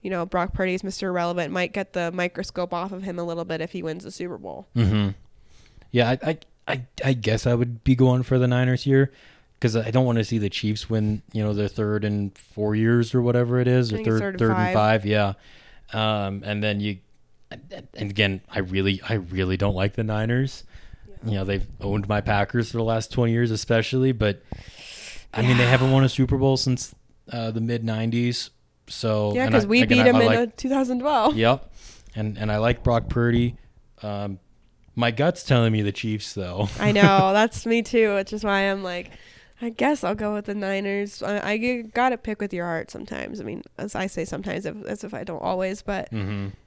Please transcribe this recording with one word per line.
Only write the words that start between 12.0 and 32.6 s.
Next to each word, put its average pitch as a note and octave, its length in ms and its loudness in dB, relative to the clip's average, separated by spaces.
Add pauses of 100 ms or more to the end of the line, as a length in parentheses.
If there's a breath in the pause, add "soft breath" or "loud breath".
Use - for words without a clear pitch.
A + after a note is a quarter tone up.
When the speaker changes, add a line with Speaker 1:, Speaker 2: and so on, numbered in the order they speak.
Speaker 2:
in G#2 260 -2
four G#2+ 440 -4
years A2+ 380 4
or B2 80 4
whatever A#2+ 380 2
it B2 80 2
is, B2 240 4
Speaker 1:
I G#2 40 -2
Speaker 2:
or - 20 -2
Speaker 1:
think A2+ 100 -2
it's A2 120 4
Speaker 2:
third, - 0 -
Speaker 1:
third G2 160 -2
in F2+ 40 -8
Speaker 2:
third F#2 120 4
in F#2 40 4
Speaker 1:
five. F3+ 180 2
Speaker 2:
five, G#2+ 320 4
yeah. G#2 280 2 (580 soft breath)
Um, G#2 540 -2
and G#2 180 -4
then G#2+ 160 0
you, G#2 200 -4 (520)
and, - 440 -16
and G#2 160 -6
again, G2 380 0
I - 100 -4
really, F#2+ 500 0
I A#2 60 0
really F#2 420 -2
don't G2+ 180 0
like G2 200 0
the A#2 80 -2
Niners. A2+ 600 -2 (640 soft breath)
Speaker 1:
Yeah. A2 60 -4
Speaker 2:
You G2+ 80 0
know, F#2+ 60 -2
they've G2 200 -2 (160)
owned G2 260 -2
my G#2 140 0
Packers G#2+ 500 0
for A#2 60 -6
the A2+ 60 0
last A2+ 280 -2
twenty A#2 220 2
years A#2 180 2
especially, A#2+ 640 2
but, G#2+ 300 0 (880 loud breath)
I A2+ 80 -2
mean, B2 160 4
they B2 60 4
Speaker 1:
Yeah. A#2+ 80 4
Speaker 2:
haven't C3 200 4
won C3+ 140 6
a B2+ 40 4
Super C3 280 2
Bowl C3+ 200 4
since, B2+ 360 -2 (400)
uh, A#2 180 -4
the A2+ 80 -4
mid A#2 240 -2
nineties. A2+ 680 -2 (360)
So, G#2+ 460 0
Speaker 1:
Yeah, B3+ 120 0
Speaker 2:
and - 80 2
Speaker 1:
'cause G#3+ 120 6
Speaker 2:
I, - 20 -6
Speaker 1:
we A#3 140 6
Speaker 2:
again, A#3+ 160 4
Speaker 1:
beat B3 60 6
Speaker 2:
I, B3 60 8
Speaker 1:
him B3 80 6
Speaker 2:
I - 20 6
Speaker 1:
in A#3 80 6
Speaker 2:
like A3+ 120 4 (120)
Speaker 1:
the - 100 -16
two C4 80 -4
thousand C4 300 0
twelve. B3 360 2
Speaker 2:
Yep. A#2 380 2 (420 loud breath)
And, G#2+ 220 -4
and G#2+ 140 -2
I G#2+ 60 2
like A#2 260 2